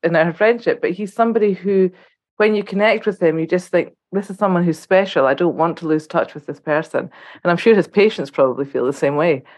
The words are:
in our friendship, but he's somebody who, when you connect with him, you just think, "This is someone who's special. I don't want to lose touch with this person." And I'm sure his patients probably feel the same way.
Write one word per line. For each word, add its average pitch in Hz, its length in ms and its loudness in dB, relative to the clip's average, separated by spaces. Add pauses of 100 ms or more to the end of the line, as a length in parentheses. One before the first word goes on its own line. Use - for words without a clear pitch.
in 170 120 0
our 165 180 2
friendship, 220 480 0
but - 100 -2
he's 190 220 -8
somebody 226 400 0
who, 185 380 0 (460)
when 214 180 2
you 208 80 -2
connect 208 420 0
with 196 160 -4
him, 160 180 2
you 160 80 -2
just 180 220 -2
think, - 240 -2 (180)
"This 196 200 -6
is 190 60 -14
someone 185 260 2
who's 165 160 -2
special. 190 480 0
I 131 80 2
don't 160 200 0
want 165 220 -2
to 170 100 -10
lose 156 200 -2
touch - 260 -4
with 151 140 -16
this 147 120 -12
person." 151 500 -4 (340)
And 175 80 0
I'm 175 60 0
sure 226 180 4
his 185 120 2
patients 202 440 0
probably 135 340 0
feel 123 200 -4
the 139 80 -2
same 143 220 -2
way. 147 280 0 (140)